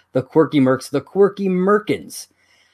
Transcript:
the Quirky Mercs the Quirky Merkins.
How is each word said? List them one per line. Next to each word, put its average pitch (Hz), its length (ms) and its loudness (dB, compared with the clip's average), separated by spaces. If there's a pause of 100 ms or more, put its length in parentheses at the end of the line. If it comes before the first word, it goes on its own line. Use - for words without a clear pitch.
(120)
the 165 80 0
Quirky 151 400 0
Mercs 131 280 0
the 139 120 -4
Quirky 196 480 0
Merkins. 185 800 -2 (460)